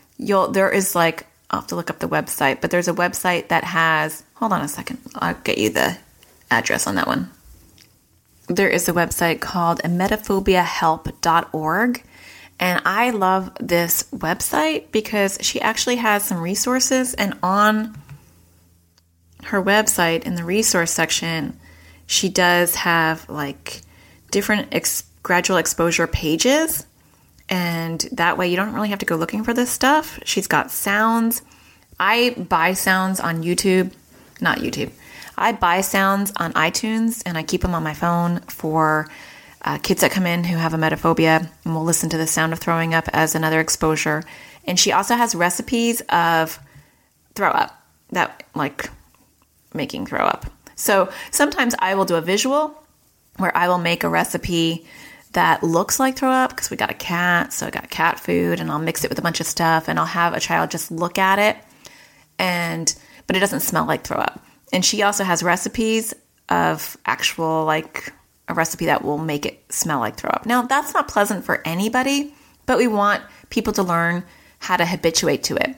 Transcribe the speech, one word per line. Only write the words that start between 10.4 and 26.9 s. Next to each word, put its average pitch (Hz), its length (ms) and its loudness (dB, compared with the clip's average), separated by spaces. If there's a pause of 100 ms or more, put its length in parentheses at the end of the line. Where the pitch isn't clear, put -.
dot 165 320 2
org. 180 500 0 (560)
And 180 260 0
I 226 260 2
love 190 480 0
this 170 520 0
website - 800 -2
because 208 500 0
she - 200 -4
actually 233 360 0
has 208 260 2
some 180 160 -2
resources, 254 760 0
and 202 300 -2
on 214 520 2 (1500)
her 196 180 -2
website 190 640 2
in 175 120 -4
the 170 80 -4
resource 180 480 2
section, 165 680 -2 (480)
she - 220 0
does 175 460 4
have, 160 540 0
like, - 520 -10 (500)
different 202 400 0
ex-, - 320 -4 (200)
gradual 180 340 2
exposure 165 500 0
pages. 254 800 0 (640)